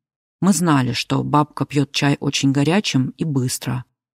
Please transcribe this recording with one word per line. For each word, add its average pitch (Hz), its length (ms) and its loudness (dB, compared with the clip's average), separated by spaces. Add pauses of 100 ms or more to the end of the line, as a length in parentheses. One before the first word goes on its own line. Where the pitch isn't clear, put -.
(400)
Мы 185 120 4
знали, 151 400 2
что 135 320 -4
бабка 147 400 0
пьёт 139 280 -2
чай 143 280 0
очень 139 320 0
горячим 143 640 0
и - 80 -4
быстро — 127 600 -4 (340)